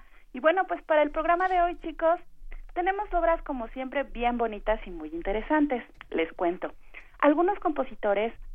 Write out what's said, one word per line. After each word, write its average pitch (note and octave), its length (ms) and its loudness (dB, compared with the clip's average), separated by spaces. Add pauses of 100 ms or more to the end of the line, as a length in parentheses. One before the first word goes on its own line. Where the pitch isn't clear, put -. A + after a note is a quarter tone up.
(320)
Y B3+ 80 -8
bueno, F4 280 4
pues F4 160 -4
para D4+ 200 6
el D4 80 0
programa E4+ 380 2
de F#4 120 2
hoy, F4 200 2
chicos, E4 380 2 (560)
tenemos G4 360 -2
obras E4 300 2
como B3 280 -6
siempre C4 340 -4
bien A#3+ 340 -2
bonitas A3 480 -2
y G3 60 -10
muy D#3 180 -10
interesantes. A3 760 0 (280)
Les E3 220 -2
cuento. F3 380 -2 (480)
Algunos E4+ 400 4
compositores A#3 760 -2 (220)